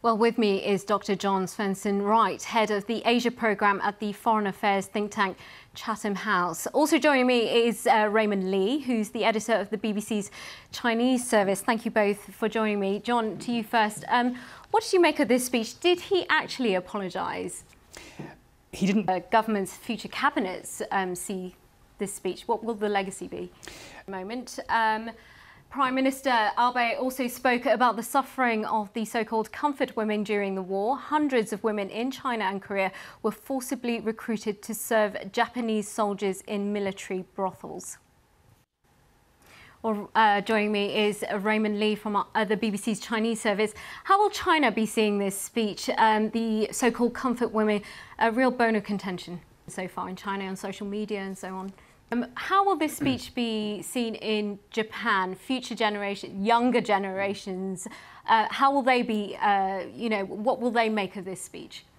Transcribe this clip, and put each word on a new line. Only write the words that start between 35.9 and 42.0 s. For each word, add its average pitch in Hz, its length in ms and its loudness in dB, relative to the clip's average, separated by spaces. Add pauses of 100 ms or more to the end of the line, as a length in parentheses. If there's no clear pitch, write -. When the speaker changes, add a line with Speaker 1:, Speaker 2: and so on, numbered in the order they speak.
Speaker 1:
in 202 320 -4
military 190 500 -4 (120)
brothels. 180 640 -8 (1800)
Well, 208 320 -2
uh, 208 280 6
joining 208 320 2
me 202 200 0 (140)
is 202 160 -2 (100)
Raymond 214 460 0
Lee 214 160 2
from 208 220 -2